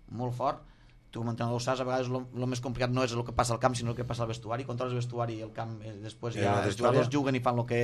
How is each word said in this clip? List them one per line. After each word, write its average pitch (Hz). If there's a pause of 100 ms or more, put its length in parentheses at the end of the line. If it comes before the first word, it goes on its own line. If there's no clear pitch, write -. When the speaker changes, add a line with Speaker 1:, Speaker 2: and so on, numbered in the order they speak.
(120)
Speaker 1:
molt 123
fort. 135 (460)
Tu 117
com 117
a 117
entrenador 117
ho 123
saps, 131
a 131
vegades 127
lo, 127 (100)
lo 123
més 127
complicat 123
no 127
és 117
el 120
que 120
passa 123
al 113
camp, 127
sinó 117
el -
que 123
passa 120
al -
vestuari. 113
Quan 123
trobes 127
el 123
vestuari 117
i 110
el 107
camp, 113
eh, 110
després 110
Speaker 2:
Hi 104
ha -
Speaker 1:
ja 98
Speaker 2:
una -
altra 101
Speaker 1:
els 101
jugadors 123
Speaker 2:
història. 127
Speaker 1:
juguen 135
i -
fan 123
el -
que 120